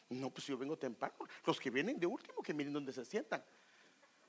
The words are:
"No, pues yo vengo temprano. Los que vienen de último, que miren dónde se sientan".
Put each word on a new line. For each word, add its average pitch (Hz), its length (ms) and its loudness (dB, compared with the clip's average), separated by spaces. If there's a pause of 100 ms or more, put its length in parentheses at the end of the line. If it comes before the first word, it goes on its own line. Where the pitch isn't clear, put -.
(100)
"No, 127 200 0
pues - 160 -8
yo 139 100 0
vengo 139 220 0
temprano. 131 380 -2 (280)
Los 165 140 6
que 131 120 0
vienen 180 280 4
de 170 80 4
último, - 340 -2
que 170 140 0
miren 147 180 0
dónde 143 200 -2
se 120 120 -4
sientan". 180 400 -2 (840)